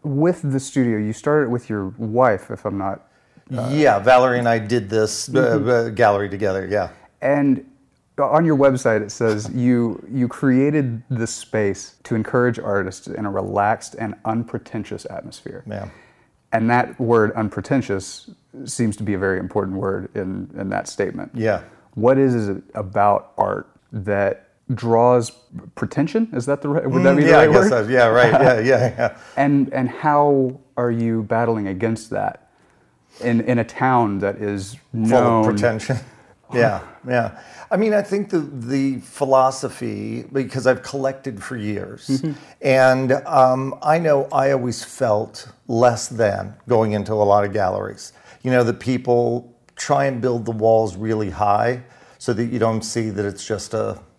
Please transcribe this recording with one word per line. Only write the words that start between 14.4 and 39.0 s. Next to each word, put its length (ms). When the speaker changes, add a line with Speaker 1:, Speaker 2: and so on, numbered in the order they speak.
Speaker 1:
atmosphere. 580
Speaker 2:
Yeah. 220
Speaker 1:
And 160
that 320
word 320
unpretentious 960
seems 340
to 60
be 100
a 60
very 200
important 360
word 400
in, 420
in 120
that 180
statement. 460
Speaker 2:
Yeah. 300
Speaker 1:
What 220
is 300
it 160
about 640
art 300
that 520
draws 560
pretension? 580
Is 140
that 140
the 60
right, 220
would 140
that 100
Speaker 2:
Mm, 60
Speaker 1:
be 40
the 60
Speaker 2:
yeah, 80
Speaker 1:
right 120
Speaker 2:
I 40
guess 180
Speaker 1:
word? 140
Speaker 2:
so. 40
Yeah, 180
right. 260
Speaker 1:
<laughs> 80
Speaker 2:
Yeah, 180
yeah, 380
yeah. 200
Speaker 1:
And, 360
and 140
how 720
are 160
you 320
battling 440
against 420
that 400
in, 180
in 200
a 40
town 560
that 220
is 320
Speaker 2:
Full 140
of 40
Speaker 1:
known 360
Speaker 2:
pretension. 560
<laughs> 60
Yeah, 280
yeah. 360
I 60
mean, 160
I 80
think 280
the, 100
the 600
philosophy, 1300